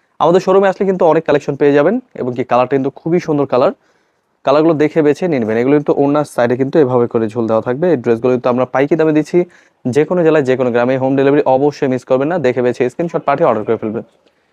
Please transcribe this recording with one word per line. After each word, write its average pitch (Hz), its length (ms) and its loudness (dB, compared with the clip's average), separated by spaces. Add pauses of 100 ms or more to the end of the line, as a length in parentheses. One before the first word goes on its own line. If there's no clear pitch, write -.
(220)
আমাদের 160 240 4
শোরুমে 196 260 2
আসলে 196 180 -4
কিন্তু 185 220 0
অনেক 156 160 0
কালেকশন 147 320 -2
পেয়ে 143 180 4
যাবেন, 165 160 2 (260)
এবং 123 160 -6
কি 127 140 -4
কালারটা 123 280 2
কিন্তু 135 120 -4 (100)
খুবই 165 260 -2
সুন্দর 143 260 -2
কালার। 139 200 2 (720)
কালারগুলো 156 360 2
দেখে 156 240 0
বেছে 147 240 0
নিয়ে 131 120 -2
নেবেন। 110 200 -2
এগুলো 139 160 2
কিন্তু 147 220 -2
ওড়নার 143 340 0
সাইডে 123 260 0
কিন্তু 135 240 -2
এভাবে 123 280 0
করে 113 200 -2
ঝুল 117 180 -4
দেওয়া 110 180 0
থাকবে। 135 260 -2
এই 127 100 0
ড্রেসগুলো 120 300 0
কিন্তু 123 180 -2
আমরা 123 120 0 (100)
পাইকি 143 240 0
দামে 160 200 2
দিচ্ছি। 151 200 -2 (580)
যে 151 120 4
কোনো 180 180 -2
জেলায়, 156 220 2
যে 131 100 2
কোনো 127 160 0
গ্রামে 120 280 0
হোম 135 160 0
ডেলিভারি, 139 240 2 (140)
অবশ্যই 143 360 -2
মিস 127 180 -4
করবেন 131 220 0
না। 185 40 -2 (100)
দেখে 127 200 0
বেছে 123 160 -2 (100)
স্ক্রিনশট 170 360 -6
পাঠিয়ে 143 220 2
অর্ডার 107 180 -2
করে 110 140 -2
ফেলবেন। 113 220 -6 (480)